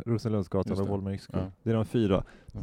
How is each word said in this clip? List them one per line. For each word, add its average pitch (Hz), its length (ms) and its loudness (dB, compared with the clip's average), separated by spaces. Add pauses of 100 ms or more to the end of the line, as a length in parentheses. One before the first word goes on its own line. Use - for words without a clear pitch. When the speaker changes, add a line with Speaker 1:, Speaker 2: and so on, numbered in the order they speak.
(120)
Speaker 1:
Rosenlundsgatan 104 580 0
Speaker 2:
Just 92 100 0
Speaker 1:
och 98 60 0
Speaker 2:
det. 98 60 -2
Speaker 1:
Wollmar 98 200 -2
Yxkull. 98 280 -4
Speaker 2:
Ja. 92 100 -2 (120)
Speaker 1:
Det 117 80 0
är 113 40 4
de 110 100 2
fyra 104 400 4 (280)
Speaker 2:
Ja. - 100 -10